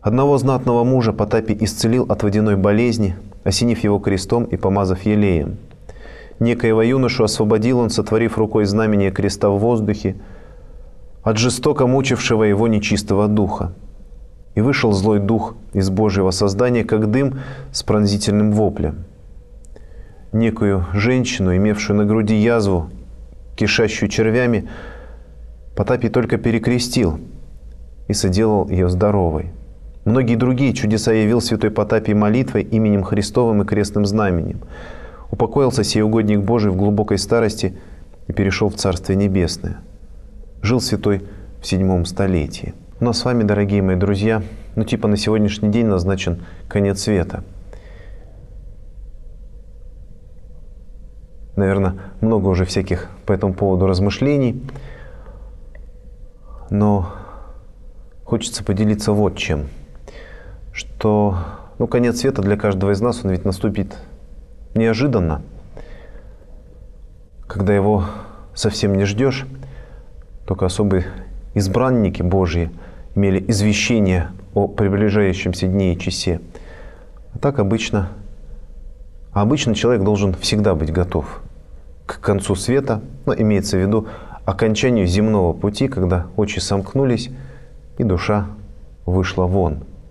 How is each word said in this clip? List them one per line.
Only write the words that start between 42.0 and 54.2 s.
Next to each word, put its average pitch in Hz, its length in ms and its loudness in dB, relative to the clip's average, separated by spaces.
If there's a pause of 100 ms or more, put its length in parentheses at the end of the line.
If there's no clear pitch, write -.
столетии. 90 680 -2 (260)
У 123 60 2
нас 120 140 2
с - 60 -4
вами, 123 180 2
дорогие 101 380 2
мои 92 160 2
друзья, 101 440 2 (340)
ну, 110 80 0
типа, 110 240 0
на 104 100 4
сегодняшний 107 520 2
день 113 180 2
назначен 92 560 0 (240)
конец 101 340 0
света. 92 420 0 (4000)
Наверно, 98 420 2 (220)
много 110 260 4
уже 92 160 4
всяких - 460 -2 (160)
по 104 80 2
этому 95 200 0
поводу 95 320 2
размышлений, 113 800 2 (2000)